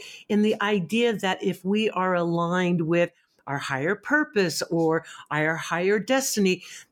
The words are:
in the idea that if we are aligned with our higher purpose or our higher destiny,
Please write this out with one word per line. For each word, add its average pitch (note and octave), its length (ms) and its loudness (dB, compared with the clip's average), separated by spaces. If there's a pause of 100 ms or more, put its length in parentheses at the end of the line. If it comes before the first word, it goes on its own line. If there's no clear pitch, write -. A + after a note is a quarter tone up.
(280)
in G#3 160 2
the G#3+ 180 2
idea G#3+ 520 2
that F#3+ 300 -2
if F#3 220 -4
we G#3 240 2
are F#3 240 0
aligned F3 680 0
with E3+ 280 2 (380)
our C#3 100 -4
higher C#3 380 -2
purpose A#3 760 0
or E3 340 0 (280)
our D#3 240 0
higher F3+ 420 0
destiny, G#3 640 0 (280)